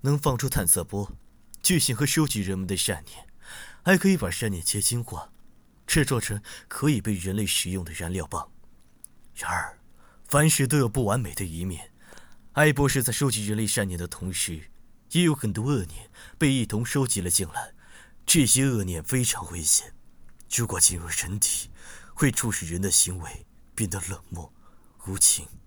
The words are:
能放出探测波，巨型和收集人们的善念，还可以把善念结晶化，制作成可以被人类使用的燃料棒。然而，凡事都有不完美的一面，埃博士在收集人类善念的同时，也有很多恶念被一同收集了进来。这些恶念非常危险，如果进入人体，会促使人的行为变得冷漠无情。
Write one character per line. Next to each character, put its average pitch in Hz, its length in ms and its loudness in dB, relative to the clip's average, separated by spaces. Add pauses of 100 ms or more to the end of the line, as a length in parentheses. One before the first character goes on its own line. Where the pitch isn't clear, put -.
能 143 160 4
放 139 180 2
出 131 140 -2
探 - 160 0
测 82 180 2
波， 101 260 -4 (520)
巨 180 160 4
型 123 180 2
和 143 80 2
收 151 220 4
集 104 160 -2
人 95 160 -2
们 95 80 -4
的 95 100 0
善 90 280 -2
念， - 240 -20 (560)
还 185 120 8
可 180 120 4
以 190 80 6
把 101 140 -2
善 107 200 -2
念 90 120 -4
结 - 180 0
晶 120 240 0
化， - 260 -12 (560)
制 156 180 4
作 123 160 2
成 101 220 -4 (260)
可 - 220 2
以 123 100 4
被 107 120 -2
人 95 240 -2
类 107 100 0
使 - 240 -2
用 92 140 -2
的 80 80 -10
燃 82 200 -6
料 92 140 -4
棒。 - 240 -8 (840)
然 - 160 -8
而， - 280 -4 (460)
凡 147 260 4
事 139 160 2
都 147 120 2
有 127 100 4
不 123 160 0
完 107 160 2
美 95 140 -8
的 98 100 -2
一 87 200 -6
面， 90 280 -8 (600)
埃 151 180 6
博 139 160 2
士 131 140 2
在 117 100 0
收 139 180 2
集 107 160 -2
人 104 100 0
类 110 100 0
善 101 200 0
念 90 120 -6
的 87 100 -4
同 90 240 -8
时， 82 380 -6 (400)
也 170 120 4
有 160 120 4
很 110 180 -4
多 107 180 -2
恶 120 140 0
念 - 260 -14 (280)
被 151 120 4
一 131 140 2
同 110 200 -2
收 135 220 0
集 101 140 -2
了 90 80 -2
进 87 200 2
来。 - 260 -8 (500)
这 147 220 6
些 131 180 4
恶 123 200 2
念 85 200 -4
非 131 180 0
常 85 300 -2
危 85 100 -6
险， - 320 0 (600)
如 120 100 2
果 90 140 -4
进 90 180 4
入 85 100 -8
人 90 300 -4
体， - 320 -2 (440)
会 139 180 4
促 - 180 0
使 - 160 -4
人 85 140 -4
的 95 100 0
行 92 280 2
为 - 280 -12 (280)
变 107 140 0
得 98 200 -6
冷 95 100 -8 (120)
漠 85 200 -10 (560)
无 95 120 -4
情。 - 280 4 (200)